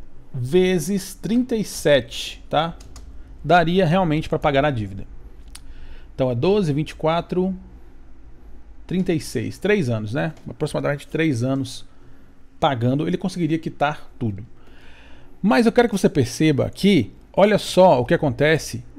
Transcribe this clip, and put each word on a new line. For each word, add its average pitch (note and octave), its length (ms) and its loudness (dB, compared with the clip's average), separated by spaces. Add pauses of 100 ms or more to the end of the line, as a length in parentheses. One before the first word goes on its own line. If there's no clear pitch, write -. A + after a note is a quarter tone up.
(340)
vezes F3+ 800 0
trinta A#3+ 440 -2
e G#3 80 -2
sete, - 840 0
tá? D#3+ 280 -2 (680)
Daria F3 400 6
realmente D#3 440 2
pra D#3 100 0
pagar C#3 240 2
a D3+ 80 2
dívida. G#2 340 -6 (1080)
Então C3 160 0
é B2 40 -2
doze, F3 360 2
vinte D3 200 -2
e - 40 -16
quatro, F3 580 0 (1300)
trinta F#3 240 -2
e D#3+ 80 0
seis, - 380 -6
três F#3 320 0
anos, G#2+ 240 -4
né? D#3+ 180 -2 (180)
Aproximadamente C#3+ 580 -4
três D3+ 360 0
anos C3+ 420 -4 (720)
pagando, C3+ 480 0
ele F3 120 -2
conseguiria E3 420 -2
quitar D3 580 -4
tudo. G#2+ 280 -6 (960)
Mas A#3 240 4
eu A3+ 80 4
quero A#3+ 160 6
que G3+ 80 0
você G3 100 4
perceba C#3+ 600 2
que, F#3 420 2 (220)
olha G3+ 240 6
só F3+ 420 6
o A#2+ 60 0
que E3 80 0
acontece D3 680 0 (180)